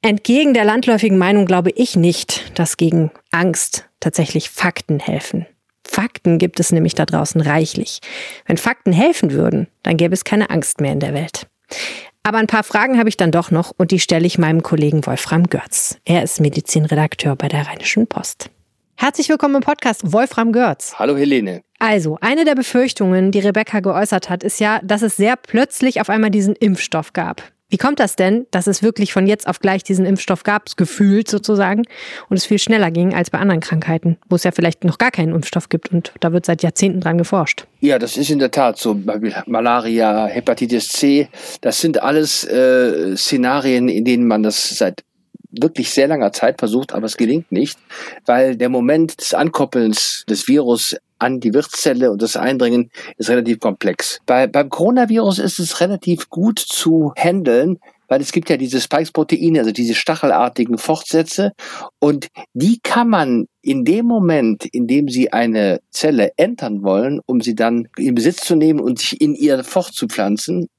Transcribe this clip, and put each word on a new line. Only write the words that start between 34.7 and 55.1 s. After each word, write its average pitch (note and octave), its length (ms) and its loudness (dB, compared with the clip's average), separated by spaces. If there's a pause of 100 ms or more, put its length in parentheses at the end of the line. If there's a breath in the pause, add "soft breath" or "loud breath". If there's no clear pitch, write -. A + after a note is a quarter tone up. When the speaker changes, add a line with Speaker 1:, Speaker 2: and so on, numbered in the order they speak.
Speaker 1:
noch F3 160 0
gar B3 100 2
keinen E3 240 -2
Impfstoff - 360 -4
gibt - 220 -4
und E3+ 280 -2
da E3+ 120 0
wird F3 140 0
seit E3+ 160 0
Jahrzehnten F3+ 400 0
dran E3 160 0
geforscht? E3+ 480 -2 (140)
Speaker 2:
Ja, C3+ 180 2
das A#2 180 -4
ist C#3+ 140 -2
in D3+ 80 2
der C3 140 2
Tat B2 260 2
so. G#2 240 0 (460)
Malaria, A2+ 800 0
Hepatitis A#2 600 -2
C, C#3+ 400 2 (320 loud breath)
das - 200 -2
sind E3 180 0
alles, D3+ 440 0
äh, A#2+ 760 2
Szenarien, B2+ 720 0
in G#2+ 160 0
denen A#2+ 220 2
man G#2+ 160 2
das - 340 -2
seit F#2 260 -2 (460)
wirklich C#3 400 -2
sehr C#3 180 2
langer C3+ 240 0
Zeit - 280 -2
versucht, B2 340 -2
aber G#2+ 140 -6
es - 100 -10
gelingt B2+ 340 0
nicht, - 280 -2 (480 loud breath)
weil B2+ 280 2
der B2 140 -2
Moment C#3+ 500 2
des - 140 -4
Ankoppelns C3 960 -2
des G#2 180 -2
Virus B2+ 480 2 (240)
an B2+ 200 -2
die A#2 140 -2
Wirtszelle C3 580 0
und G#2 100 -2
das A2+ 140 -2
Eindringen B2 540 0 (280 loud breath)
ist - 120 -4
relativ A#2 300 0
komplex. - 640 -4
Bei, B2+ 220 2
beim C#3+ 220 0
Coronavirus A3 720 2